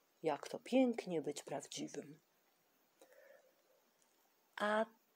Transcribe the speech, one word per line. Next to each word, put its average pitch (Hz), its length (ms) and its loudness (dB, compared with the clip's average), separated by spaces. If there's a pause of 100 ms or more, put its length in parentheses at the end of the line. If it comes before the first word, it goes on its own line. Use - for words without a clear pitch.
(240)
jak 151 260 -2
to - 100 -6
pięknie 233 640 4
być 143 220 -4
prawdziwym. 147 760 -8 (2250)
A 214 300 2 (300)